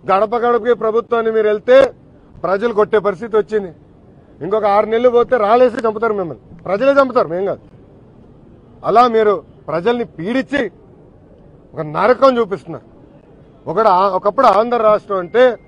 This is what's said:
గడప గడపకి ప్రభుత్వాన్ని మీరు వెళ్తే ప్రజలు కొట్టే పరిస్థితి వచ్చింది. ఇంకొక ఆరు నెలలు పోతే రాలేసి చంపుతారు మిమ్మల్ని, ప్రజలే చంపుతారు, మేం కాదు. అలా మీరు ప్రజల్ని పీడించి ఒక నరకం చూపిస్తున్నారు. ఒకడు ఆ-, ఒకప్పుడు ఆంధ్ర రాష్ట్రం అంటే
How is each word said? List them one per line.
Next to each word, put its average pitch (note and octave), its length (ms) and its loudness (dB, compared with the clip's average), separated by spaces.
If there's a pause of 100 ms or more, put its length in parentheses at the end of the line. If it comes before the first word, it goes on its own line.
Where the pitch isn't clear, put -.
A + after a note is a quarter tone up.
(100)
గడప G3+ 240 0 (100)
గడపకి A#3+ 300 0 (100)
ప్రభుత్వాన్ని A3+ 520 -2
మీరు G#3+ 160 0
వెళ్తే A#3 240 2 (680)
ప్రజలు G3+ 360 -2
కొట్టే G#3+ 260 2
పరిస్థితి G3+ 340 -6
వచ్చింది. G3+ 300 -6 (720)
ఇంకొక G#3 220 -2 (100)
ఆరు G#3+ 160 2
నెలలు A#3+ 240 2
పోతే A#3+ 180 2 (120)
రాలేసి A#3+ 400 2
చంపుతారు A3 340 -2
మిమ్మల్ని, D#3 220 -8 (240)
ప్రజలే A3+ 320 0
చంపుతారు, A#3+ 340 0
మేం F#3 180 -4
కాదు. B2+ 120 -8 (1300)
అలా G#3+ 140 4 (140)
మీరు G#3 180 2 (340)
ప్రజల్ని G#3+ 380 -2 (100)
పీడించి B3+ 460 -4 (1080)
ఒక D#3+ 100 -12 (140)
నరకం B3 420 2
చూపిస్తున్నారు. E3 480 -8 (840)
ఒకడు G#3 200 2 (100)
ఆ-, G3 180 0
ఒకప్పుడు G#3+ 300 0 (100)
ఆంధ్ర A#3+ 200 -2 (120)
రాష్ట్రం G#3 340 -2
అంటే A3+ 200 2 (240)